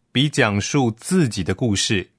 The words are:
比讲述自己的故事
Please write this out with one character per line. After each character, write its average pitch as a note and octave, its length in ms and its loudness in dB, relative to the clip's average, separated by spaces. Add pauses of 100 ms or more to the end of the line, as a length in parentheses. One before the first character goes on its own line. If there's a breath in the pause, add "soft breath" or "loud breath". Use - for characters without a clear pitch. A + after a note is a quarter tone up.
(120)
比 C#3+ 160 0
讲 A2 320 0
述 B2+ 320 0
自 E3+ 380 0
己 G2 140 -6
的 F2 100 -2
故 A2+ 220 -2
事 - 440 -2